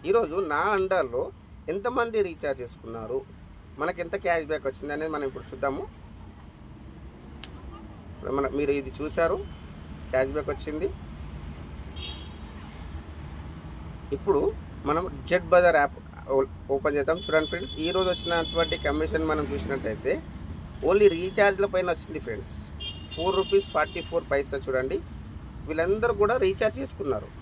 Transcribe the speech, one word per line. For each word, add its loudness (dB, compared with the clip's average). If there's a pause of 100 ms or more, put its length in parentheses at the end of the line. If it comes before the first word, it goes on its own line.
ఈరోజు 4 (160)
నా 4 (140)
అండర్లో 4 (520)
ఎంతమంది 2
రీఛార్జ్ -2
చేసుకున్నారు, -6 (640)
మనకి 0
ఎంత -4 (100)
క్యాష్ 4
బ్యాక్ 0
వచ్చింది -4
అనేది -2
మనం -2
ఇప్పుడు -8
చూద్దాము. 0 (2500)
మన, 2 (100)
మీరు 2
ఇది -10
చూశారు, 2 (760)
క్యాష్ 2
బ్యాక్ -2
వచ్చింది. -4 (3250)
ఇప్పుడు 4 (480)
మనం 0
జెట్ 2
బజార్ 10
యాప్ 0 (400)
ఓ-, 4 (240)
ఓపెన్ 2
చేద్దాం. 2
చూడండి 4
ఫ్రెండ్స్, -6 (120)
ఈరోజు 2
వచ్చినటువంటి 0 (100)
కమిషన్ 2
మనం 2
చూసినట్టయితే 0 (760)
only 10
రీఛార్జ్ల 4
పైన 4
వచ్చింది -6
ఫ్రెండ్స్. -6 (640)
ఫోర్ 2
రూపీస్ 4
ఫార్టీ 2 (100)
ఫోర్ 2
పైసా 2
చూడండి, 0 (680)
వీళ్ళందరూ 2
కూడా 6
రీఛార్జ్ 2
చేసుకున్నారు. -2 (120)